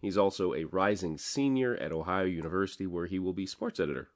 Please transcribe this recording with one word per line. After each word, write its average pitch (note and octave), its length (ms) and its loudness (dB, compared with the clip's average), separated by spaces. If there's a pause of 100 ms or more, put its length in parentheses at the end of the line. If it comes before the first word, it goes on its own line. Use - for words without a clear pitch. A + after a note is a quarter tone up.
He's G2 160 0
also G2 380 4
a D#2+ 100 -2
rising F2+ 540 0
senior C3 580 2
at D2+ 160 -4
Ohio F2+ 320 0
University, F#2 640 -2
where F2 180 -2
he F#2 140 -2
will F#2 160 -2
be F#2+ 100 -4
sports - 340 -6
editor C#2+ 380 -2